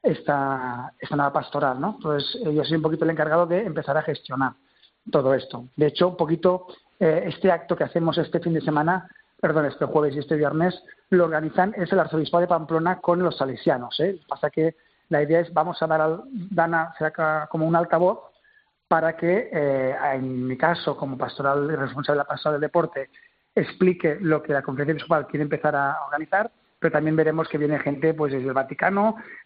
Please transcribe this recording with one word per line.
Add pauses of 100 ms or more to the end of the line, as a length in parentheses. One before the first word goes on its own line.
esta,
esta
nueva
pastoral,
¿no?
Entonces,
eh,
yo
soy
un
poquito
el
encargado
de
empezar
a
gestionar (580)
todo
esto. (100)
De
hecho,
un
poquito, (340)
eh,
este
acto
que
hacemos
este
fin
de
semana, (320)
perdón,
este
jueves
y
este
viernes, (300)
lo
organizan,
es
el
Arzobispo
de
Pamplona
con
los
salesianos,
¿eh?
Pasa
que (320)
la
idea
es,
vamos
a
dar
al, (280)
dan
a,
será
ca-,
como
un
altavoz (680)
para
que,
eh, (160)
en
mi
caso,
como
pastoral,
responsable
de
la
pastoral
del
deporte, (460)
explique
lo
que
la
Conferencia
Episcopal
quiere
empezar
a
organizar, (280)
pero
también
veremos
que
viene
gente,
pues,
desde
el
Vaticano, (300)